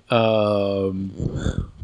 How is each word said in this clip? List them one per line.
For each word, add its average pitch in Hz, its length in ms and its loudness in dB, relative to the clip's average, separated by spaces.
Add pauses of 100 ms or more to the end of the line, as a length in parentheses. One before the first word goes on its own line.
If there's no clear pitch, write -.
Um, 98 1600 0 (120)